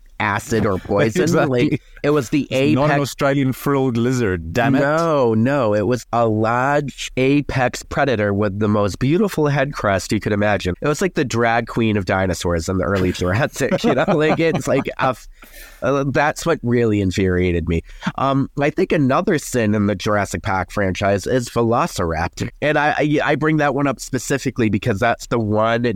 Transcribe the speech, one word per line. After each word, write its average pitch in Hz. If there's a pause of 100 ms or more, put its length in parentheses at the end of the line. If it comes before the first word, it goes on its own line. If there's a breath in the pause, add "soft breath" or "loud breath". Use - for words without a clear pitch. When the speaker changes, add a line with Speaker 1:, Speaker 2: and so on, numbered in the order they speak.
(200)
Speaker 1:
acid 107
or 95
Speaker 2:
<laughs> -
Speaker 1:
poison. 113
Speaker 2:
Exactly. 139
Speaker 1:
Like, 151 (220 loud breath)
it 143
was 147
the 147
Speaker 2:
It's 139
not 135
an 147
Speaker 1:
apex 143
Speaker 2:
Australian 139
frilled 135
lizard, 113
damn 117
it. -
Speaker 1:
No, 147
no, 117
it 104
was 123
a 117
large 123
apex 131
predator 110
with 101
the 107
most 104
beautiful 160
head 139
crest 98
you 107
could 107
imagine. 101
It 143
was 151
like 190
the 156
drag 117
queen 110
of 98
dinosaurs 90
in 95
the 90
early 92
Jurassic, 120
you 233
know? 147
Like, 156
it's 151
like 131 (120)
a -
f-, - (560 loud breath)
uh, 139
that's 147
what 165
really 117
infuriated 90
me. 82 (340 loud breath)
Um, 135 (100)
I 143
think -
another 151
sin 107
in 104
the 104
Jurassic 101
Park 92
franchise 98
is 123
Velociraptor. 113 (100)
And 151
I, 147
I, 151
I 143
bring 156
that 143
one 143
up 135
specifically 127
because 101
that's 117
the 123
one 113 (140)